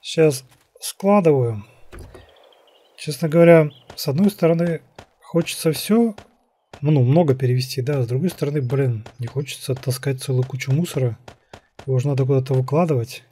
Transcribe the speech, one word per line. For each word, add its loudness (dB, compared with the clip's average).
Щас 0
складываю. 0
Честно -6
говоря, 8
с -8
одной 2
стороны, 0
хочется -2
все, 0
ну, 4
много 4
перевести, -2
да, -2
с -2
другой -2
стороны, -4
блин, -2
не -8
хочется -8
таскать -6
целую -2
кучу -8
мусора. -2
Его -2
же -2
надо 0
куда-то 0
выкладывать. -2